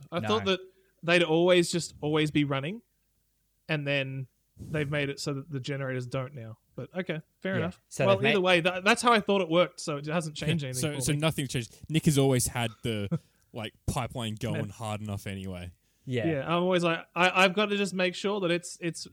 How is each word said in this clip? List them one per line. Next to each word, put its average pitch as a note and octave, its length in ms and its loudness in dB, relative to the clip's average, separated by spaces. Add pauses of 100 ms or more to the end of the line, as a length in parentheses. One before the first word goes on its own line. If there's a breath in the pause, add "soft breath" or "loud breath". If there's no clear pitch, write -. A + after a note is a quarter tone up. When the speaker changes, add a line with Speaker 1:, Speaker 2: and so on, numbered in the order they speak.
(120)
Speaker 1:
I E3+ 100 -4
thought G3 240 0
Speaker 2:
no. G3 60 2
Speaker 1:
that F#3 80 0 (440 soft breath)
they'd E3+ 200 4
always E3+ 480 4
just E3+ 280 -4
always D3+ 320 0
be D3 140 4
running, C#3+ 360 -4 (840)
and D3 180 -2
then C3+ 420 -2 (300)
they've D3+ 320 -4
made D3 200 0
it C#3 100 -6
so D3 140 -4
that C#3 180 -8
the C#3 80 -4
generators C3 480 -4
don't C3+ 260 -6
now. A2+ 240 -14 (180)
But B2+ 200 -12
okay, E3+ 260 -4 (200)
fair F#3+ 120 -4
Speaker 2:
Yeah. F3+ 60 0
Speaker 1:
enough. E3 300 -4
Speaker 2:
So - 160 -2
Speaker 1:
Well, G3 120 6
Speaker 2:
they've G3 60 -2
made - 80 4
Speaker 1:
either F#3+ 100 4
way, F3+ 200 4
tha-, F3+ 240 0
that's A3+ 160 4
how A#3+ 100 6
I A3+ 80 6
thought G3 220 2
it E3 80 -2
worked, E3+ 320 2
so D3 160 -4
it D3 80 -8
hasn't D#3 300 -2
changed D#3 280 0
Speaker 3:
<laughs> - 0 -
Speaker 1:
anything B2+ 180 -6
Speaker 3:
So, D3+ 140 -2
Speaker 1:
for C3+ 60 -4
Speaker 3:
so C#3 120 0
Speaker 1:
me. D3 60 0
Speaker 3:
nothing's D3+ 300 0
changed. A#2+ 260 -4 (140 loud breath)
Nick D#3 160 2
has D3 120 6
always C3+ 300 6
had A#2+ 240 -2 (120)
the, A2 360 -2 (160)
Speaker 1:
<laughs> - 180 -20
Speaker 3:
like, A2 200 -10 (140)
pipeline A2+ 480 -4
going G#2+ 260 -4
Speaker 1:
Man. G#2 80 -6
Speaker 3:
hard G#2+ 320 -8
enough G#2 260 -8
anyway. F#2+ 440 -8 (340)
Speaker 2:
Yeah. B2 220 -2
Speaker 1:
Yeah, C#3+ 200 0
I'm E3+ 160 0
always F3+ 200 2
like, E3 160 0 (160)
I, F3+ 280 4
I've F#3+ 100 4
gotta G3+ 220 0
just G3+ 180 -2
make F3+ 220 0
sure G#3 260 -2
that E3+ 100 0
it's, - 280 -4
it's, E3+ 340 -8